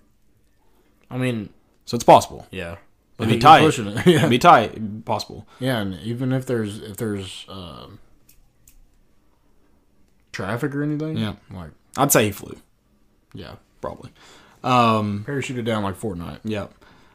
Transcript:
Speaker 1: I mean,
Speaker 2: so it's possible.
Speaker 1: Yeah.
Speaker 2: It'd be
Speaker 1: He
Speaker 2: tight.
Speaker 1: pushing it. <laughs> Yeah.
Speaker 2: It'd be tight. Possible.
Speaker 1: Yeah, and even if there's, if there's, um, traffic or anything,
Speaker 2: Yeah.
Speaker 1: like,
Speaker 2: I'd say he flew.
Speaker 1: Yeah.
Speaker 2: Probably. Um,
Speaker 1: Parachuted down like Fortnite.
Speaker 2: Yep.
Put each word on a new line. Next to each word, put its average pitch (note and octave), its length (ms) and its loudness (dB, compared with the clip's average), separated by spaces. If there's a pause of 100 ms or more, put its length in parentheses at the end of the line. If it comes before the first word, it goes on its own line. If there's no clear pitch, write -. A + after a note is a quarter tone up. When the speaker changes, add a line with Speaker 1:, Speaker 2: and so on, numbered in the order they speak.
(1080)
Speaker 1:
I B2+ 80 -8
mean, B2+ 320 -4 (360)
Speaker 2:
so - 100 -6
it's A#2+ 80 -4
possible. - 480 8
Speaker 1:
Yeah. F2 240 -10 (440)
Speaker 2:
It'd A2 100 0
be A2+ 60 4
Speaker 1:
He A#2 40 0
Speaker 2:
tight. C#3+ 220 8
Speaker 1:
pushing C3+ 260 0
it. G2+ 60 -8
<laughs> - 140 -2
Yeah. E3+ 100 6
Speaker 2:
It'd C3+ 140 2
be B2 80 2
tight. A2 680 2
Possible. - 420 -8 (120)
Speaker 1:
Yeah, B2+ 200 -2
and G2 220 -6
even A#2+ 320 -4
if C3 140 -2
there's, A2 320 -4
if G#2 180 -14
there's, G2+ 500 -8
um, F2 520 -16 (2250)
traffic B2+ 440 -6
or C#3+ 80 -4
anything, D3+ 340 -4
Speaker 2:
Yeah. A2 180 -4 (160)
Speaker 1:
like, F2 200 -14 (260)
Speaker 2:
I'd - 140 2
say A#2+ 140 4
he G#2 60 -2
flew. - 260 -14 (760)
Speaker 1:
Yeah. F2 220 -14 (260)
Speaker 2:
Probably. - 300 -12 (520)
Um, A2 640 2
Speaker 1:
Parachuted C3 380 -6
down A2 180 -2
like F#2+ 160 -4
Fortnite. F2 440 -8
Speaker 2:
Yep. G#2+ 300 -8 (420)